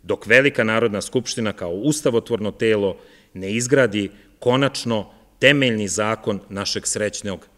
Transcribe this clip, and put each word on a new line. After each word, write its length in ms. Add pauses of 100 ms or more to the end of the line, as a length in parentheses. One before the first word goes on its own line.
Dok 240
Velika 380
Narodna 360
skupština 520
kao 180
ustavotvorno 800
telo 460 (380)
ne 180
izgradi 580 (280)
konačno 720 (280)
temeljni 500
zakon 600
našeg 380
srećnog 600 (120)